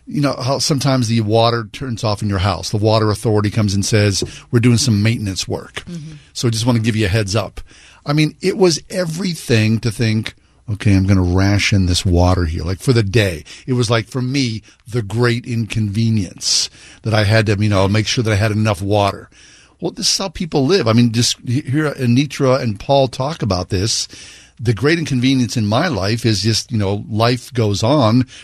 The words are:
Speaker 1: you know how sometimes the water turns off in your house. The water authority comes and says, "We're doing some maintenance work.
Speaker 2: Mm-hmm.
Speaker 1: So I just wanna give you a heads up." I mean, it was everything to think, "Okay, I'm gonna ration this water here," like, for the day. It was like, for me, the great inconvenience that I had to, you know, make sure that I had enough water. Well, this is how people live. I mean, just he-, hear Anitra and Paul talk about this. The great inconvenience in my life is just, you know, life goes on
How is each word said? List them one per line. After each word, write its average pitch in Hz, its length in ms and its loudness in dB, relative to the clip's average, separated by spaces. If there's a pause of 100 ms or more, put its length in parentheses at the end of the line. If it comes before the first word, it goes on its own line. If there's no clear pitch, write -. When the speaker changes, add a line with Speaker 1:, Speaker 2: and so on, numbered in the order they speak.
Speaker 1:
you - 160 -4
know 135 100 0
how 131 280 -2
sometimes 131 480 0
the 117 120 2
water 113 520 2
turns 123 300 -8
off 107 200 -2
in 104 80 -2
your 98 80 0
house. 90 320 -2
The 110 80 0
water 107 320 2
authority 104 400 0
comes 104 240 0
and 101 100 0
says, 104 400 2 (260)
"We're 120 100 2
doing 120 180 4
some 104 240 2
maintenance 104 440 -2
work. - 380 -8
Speaker 2:
Mm-hmm. 160 300 -14 (180)
Speaker 1:
So - 160 -2
I - 40 0
just 110 120 -4
wanna 120 140 2
give 110 180 -2
you 110 80 0
a 95 60 0
heads 104 260 -2
up." 95 240 -6 (460)
I 147 80 -2
mean, 151 260 0
it 185 160 0
was 180 320 2
everything 160 920 0
to 117 100 -4
think, 110 440 -2 (360)
"Okay, 104 240 2
I'm 95 100 4
gonna 95 180 4
ration 98 640 2
this 90 220 0
water 90 400 4
here," 82 180 -4
like, 90 160 -6
for 135 140 2
the 113 80 2
day. 98 420 0 (220)
It 131 80 -2
was 120 160 0
like, 113 180 -2
for 127 140 -6
me, 127 400 -2 (260)
the 120 140 -4
great 117 420 0
inconvenience 110 1300 -2 (320)
that 110 100 -4
I 107 120 2
had 110 200 4
to, 101 180 0
you 107 60 2
know, 98 200 2
make 104 180 0
sure - 180 -2
that 110 80 0
I 101 40 2
had 107 160 0
enough 107 280 0
water. 101 480 0 (520)
Well, 180 100 -6
this - 180 -4
is - 80 0
how 196 140 -6
people 156 340 -2
live. 139 240 2
I 110 60 4
mean, 120 180 4
just 117 240 0 (100)
he-, 123 140 -2
hear 147 320 -2
Anitra 131 680 0
and 110 180 -4
Paul 139 280 2
talk 135 340 -6
about 92 260 -2
this. 101 400 -2 (500)
The 117 140 0
great 143 260 0
inconvenience 131 600 0
in 107 80 0
my 127 220 0
life 110 360 -2
is 107 180 0
just, 110 300 -2
you 113 60 -2
know, 101 320 -2
life 120 420 -2
goes 107 300 0
on 123 400 4 (220)